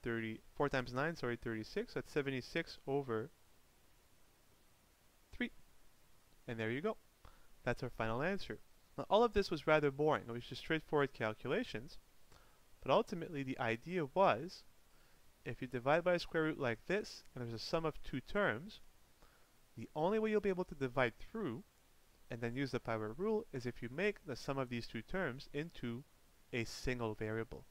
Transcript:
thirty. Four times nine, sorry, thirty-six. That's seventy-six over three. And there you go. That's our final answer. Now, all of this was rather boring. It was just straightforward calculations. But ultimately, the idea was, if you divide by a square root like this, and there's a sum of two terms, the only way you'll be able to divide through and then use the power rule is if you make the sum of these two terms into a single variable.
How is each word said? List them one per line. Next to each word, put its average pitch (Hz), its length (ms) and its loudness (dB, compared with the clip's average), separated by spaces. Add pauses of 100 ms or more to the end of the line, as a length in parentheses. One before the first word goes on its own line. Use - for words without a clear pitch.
thirty. 113 380 -2 (140)
Four 143 140 2
times 123 240 0
nine, 151 220 0
sorry, 120 220 -2
thirty-six. 113 560 -4
That's - 180 -4
seventy-six 139 640 -2 (100)
over 135 420 0 (2000)
three. 240 160 -4 (960)
And 117 120 -6
there 110 100 2
you 127 120 0
go. 214 160 0 (680)
That's 123 200 0
our 123 60 -2
final 113 320 0
answer. 180 380 -2 (380)
Now, 143 120 -4
all 214 140 8
of 226 100 4
this 202 160 4
was 156 180 0
rather 151 220 8
boring. 139 380 4
It 117 40 -6
was 120 140 -6
just - 160 -10
straightforward 151 520 2
calculations. 120 840 -2 (840)
But 127 100 2
ultimately, 170 520 2
the 131 160 -4
idea 139 540 0
was, 170 500 4 (840)
if 120 160 -6
you 131 60 -6
divide 135 360 4
by 180 100 6
a 175 60 4
square 160 240 0
root 156 160 0
like 123 280 0
this, - 360 -2 (100)
and 127 100 -6
there's 117 100 -6
a 110 120 -6
sum 160 200 0
of - 180 -2
two - 180 -4
terms, 180 600 0 (960)
the - 180 -10
only 185 240 4
way 220 100 2
you'll 208 120 4
be 202 80 2
able 180 160 0
to 170 100 -12
divide 127 440 2
through 175 440 -4 (680)
and 117 120 -6
then 120 140 -2
use 135 160 -2
the 120 80 0
power 110 380 -2
rule 214 340 0
is 123 140 -6
if 120 160 -4
you 117 100 -6
make 196 340 -2
the 127 100 -4
sum 139 220 -4
of 131 120 -2
these 120 180 -4
two 113 140 -6
terms 139 520 -4
into 143 500 -4 (500)
a 120 120 2
single 120 500 -2
variable. 110 560 -4